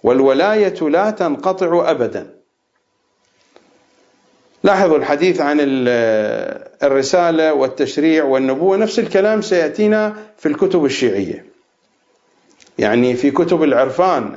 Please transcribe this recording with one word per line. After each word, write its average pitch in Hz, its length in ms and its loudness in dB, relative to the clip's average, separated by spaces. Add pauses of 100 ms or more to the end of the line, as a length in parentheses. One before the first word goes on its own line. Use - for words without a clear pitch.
والولاية 156 840 2
لا 190 220 0
تنقطع 175 800 -2
أبدا. 110 500 -6 (2250)
لاحظوا 185 340 4
الحديث 160 440 0
عن 147 180 0
ال-، 117 1080 -2 (160)
الرسالة 160 680 2
والتشريع 147 720 0
والنبوة، 135 540 0
نفس 214 220 0
الكلام 208 420 0
سيأتينا 208 760 0 (220)
في - 80 -10
الكتب 165 400 0
الشيعية، 101 600 -2 (1300)
يعني 120 380 0
في 139 160 0
كتب 160 320 0
العرفان 131 720 0